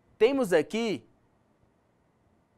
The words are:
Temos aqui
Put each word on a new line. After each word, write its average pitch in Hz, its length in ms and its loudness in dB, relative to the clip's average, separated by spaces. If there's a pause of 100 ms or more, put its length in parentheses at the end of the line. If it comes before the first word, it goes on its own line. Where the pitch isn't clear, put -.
(180)
Temos 247 340 0
aqui 180 560 -2 (1500)